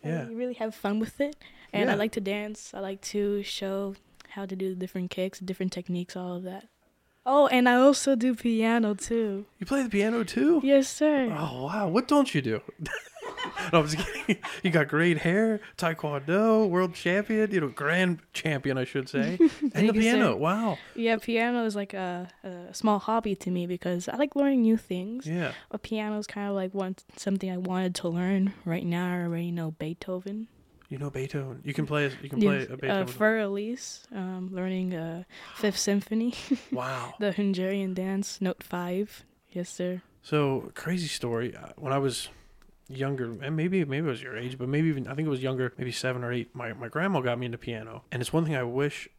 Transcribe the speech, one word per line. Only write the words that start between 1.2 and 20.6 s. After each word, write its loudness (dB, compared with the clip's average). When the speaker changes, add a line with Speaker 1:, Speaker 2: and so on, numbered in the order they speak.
Speaker 2:
it. -2
And 4
I 4
Speaker 1:
Yeah. 2
Speaker 2:
like 0
to -4
dance. -6
I -10
like -8
to 0
show -4
how -10
to -8
do -4
different -6
kicks, -4
different -4
techniques, -6
all -6
of -8
that. -12
Oh, 8
and 6
I 8
also 8
do 2
piano, 2
too. -2
Speaker 1:
You -6
play 2
the -2
piano, 2
too? 4
Speaker 2:
Yes, 6
sir. 2
Speaker 1:
Oh, -4
wow. 0
What 2
don't 4
you 2
do? -2
<laughs> -10
No, 8
I'm 2
just -2
kidding. -2
<laughs> -12
You 4
got 4
great 4
hair, 2
taekwondo, 2
world 2
champion, 2
you 4
know, 0
grand 2
champion, 0
I 0
should -4
say. 0
Speaker 2:
<laughs> -
Speaker 1:
And 8
the 0
Speaker 2:
Thank 4
you, 4
sir. 6
Speaker 1:
piano. 4
Wow. 0